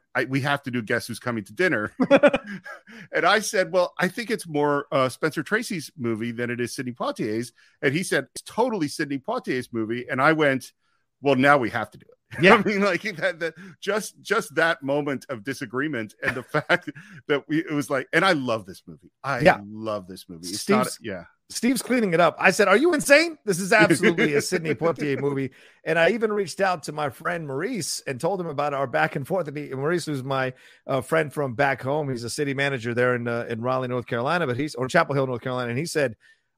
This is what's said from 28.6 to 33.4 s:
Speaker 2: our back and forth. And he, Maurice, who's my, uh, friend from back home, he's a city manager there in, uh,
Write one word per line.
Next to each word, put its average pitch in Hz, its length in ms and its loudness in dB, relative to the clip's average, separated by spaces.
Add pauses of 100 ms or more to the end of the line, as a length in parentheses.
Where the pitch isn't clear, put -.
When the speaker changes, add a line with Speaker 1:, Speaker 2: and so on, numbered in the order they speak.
Speaker 2:
our 135 140 -2
back 156 280 0
and 143 120 -6
forth. 175 220 -2
And 143 80 -10
he, 147 180 -10
Maurice, 151 320 -2
who's 139 180 -4
my, 131 300 -2 (320)
uh, 135 160 0
friend 160 280 0
from 139 240 -4
back 139 280 0
home, 143 260 -2
he's 120 160 -6
a 117 60 -6
city 139 240 -2
manager 131 400 -2
there 123 200 4
in, 120 140 -2
uh, 117 200 -2